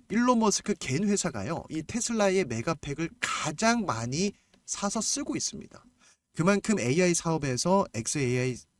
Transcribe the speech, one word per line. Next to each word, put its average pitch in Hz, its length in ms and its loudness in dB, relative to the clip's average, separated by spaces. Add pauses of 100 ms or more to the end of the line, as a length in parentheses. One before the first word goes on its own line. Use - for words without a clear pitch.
일론 240 300 4
머스크 208 400 2
갠 151 280 -2
회사가요, 156 600 -2
이 156 140 -6
테슬라의 202 640 0
메가팩을 143 640 -4 (100)
가장 220 680 0
많이 135 480 -2 (320)
사서 - 340 -4
쓰고 277 360 -4
있습니다. - 480 -8 (520)
그만큼 196 440 2
에이아이 160 340 4
사업에서 160 800 2
엑스에이아이, 123 640 0 (220)